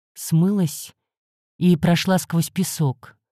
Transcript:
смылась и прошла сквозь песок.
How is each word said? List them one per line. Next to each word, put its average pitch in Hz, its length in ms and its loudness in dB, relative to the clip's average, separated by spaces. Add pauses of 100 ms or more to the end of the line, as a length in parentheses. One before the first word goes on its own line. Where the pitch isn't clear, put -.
(140)
смылась 180 800 -2 (600)
и 175 200 4
прошла 175 420 2
сквозь - 320 -4
песок. - 640 -4 (160)